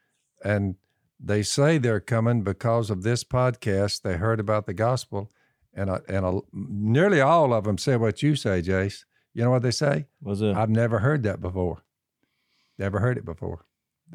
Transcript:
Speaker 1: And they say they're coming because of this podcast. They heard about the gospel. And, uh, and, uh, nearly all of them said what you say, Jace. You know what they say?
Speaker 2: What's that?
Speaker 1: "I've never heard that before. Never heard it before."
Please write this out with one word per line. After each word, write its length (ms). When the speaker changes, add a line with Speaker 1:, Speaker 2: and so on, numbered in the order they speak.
Speaker 1:
And 320
they 240
say 360
they're 220
coming 420
because 480
of 120
this 220
podcast. 800
They 140
heard 240
about 260
the 80
gospel. 560
And, 160
uh, 200
and, 160
uh, 160
nearly 680
all 340
of 100
them 140
said 220
what 220
you 140
say, 240
Jace. 440
You 100
know 80
what 120
they 100
say? 340
Speaker 2:
What's 200
that? 160
Speaker 1:
"I've 140
never 300
heard 240
that 160
before. 420
Never 220
heard 180
it 60
before." 400